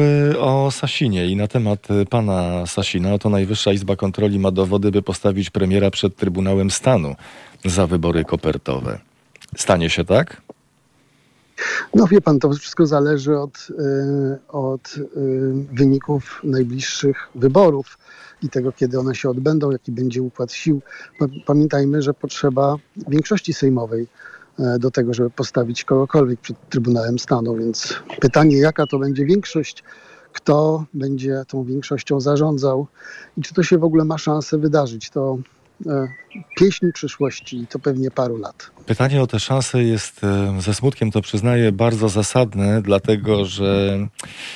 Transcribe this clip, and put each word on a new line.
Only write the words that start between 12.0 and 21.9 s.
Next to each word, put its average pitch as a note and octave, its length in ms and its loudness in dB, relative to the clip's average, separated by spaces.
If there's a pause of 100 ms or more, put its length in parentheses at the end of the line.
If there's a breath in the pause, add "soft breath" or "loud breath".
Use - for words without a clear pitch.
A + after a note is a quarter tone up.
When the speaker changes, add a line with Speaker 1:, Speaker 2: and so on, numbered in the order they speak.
Speaker 2:
wie F#3+ 140 6
pan, D3 180 2
to C#3+ 140 2
wszystko - 320 0
zależy D3 520 2
od, C#3+ 320 -8
y, C#3 760 -2
od, C3 500 -6
y, D3 40 -8 (720)
wyników C3+ 720 2
najbliższych C3 920 -2
wyborów C#3 640 4 (460 loud breath)
i C#3+ 60 -2
tego, C3 220 -2
kiedy B2+ 280 -2
one C3 160 -2
się - 140 -4
odbędą, C#3+ 420 0
jaki C3 200 -6
będzie B2+ 300 -2
układ B2 320 -6
sił. D3 280 0 (380 loud breath)
Pa-, D3+ 60 0 (200)
pamiętajmy, D3 560 2